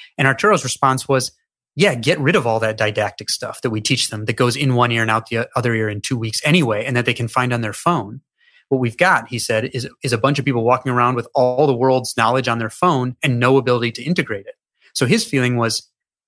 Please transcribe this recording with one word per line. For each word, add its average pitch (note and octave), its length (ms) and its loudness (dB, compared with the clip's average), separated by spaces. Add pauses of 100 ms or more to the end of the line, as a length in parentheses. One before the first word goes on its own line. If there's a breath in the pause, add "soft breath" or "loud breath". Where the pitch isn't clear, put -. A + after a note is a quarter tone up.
(180 loud breath)
And C#3 100 2
Arturo's F3+ 360 2
response C3 440 0
was, C3 240 2 (440)
"Yeah, E3+ 180 4
get C3 260 0
rid D3 160 2
of B2+ 120 0
all A2+ 140 2
that A2 160 -2
didactic G#2+ 520 -2
stuff - 320 -8
that B2+ 80 -2
we G#2+ 120 -4
teach - 280 -2
them G#2+ 160 -8
that A#2+ 80 -4
goes A#2+ 220 0
in C3+ 180 0
one A#2+ 180 2
ear A#2 120 0
and A2 80 0
out A2+ 180 0
the A#2 260 -2
other A#2+ 200 0
ear A2 120 -2
in G#2 140 -6
two C3 160 -4
weeks A2+ 260 -6
anyway, C3+ 400 2
and B2+ 120 -4
that A#2+ 100 0
they B2 80 2
can A#2 140 -4
find B2 260 -2
on A#2+ 80 -2
their G#2+ 120 -6
phone. C3 480 -2 (480 soft breath)
What C3 100 2
we've A#2+ 180 -2
got," E3+ 320 2
he A#2+ 100 -6
said, A2+ 340 -2
"is, A#2+ 160 -6 (140)
is B2 100 -2
a A#2 60 2
bunch C#3 180 2
of C#3+ 80 -4
people B2 180 0
walking B2 280 2
around B2 240 2
with A#2 180 -6
all B2+ 320 2
the C3+ 100 4
world's B2+ 400 0
knowledge A#2+ 320 2
on A#2 120 -2
their A2 100 -4
phone B2+ 540 0
and B2+ 160 0
no C3 180 4
ability A#2+ 360 0
to A#2+ 100 -12
integrate C3+ 420 -4
it." - 100 -16 (380 soft breath)
So - 140 0
his A3 180 2
feeling B2 320 0
was, A2+ 320 -2 (380)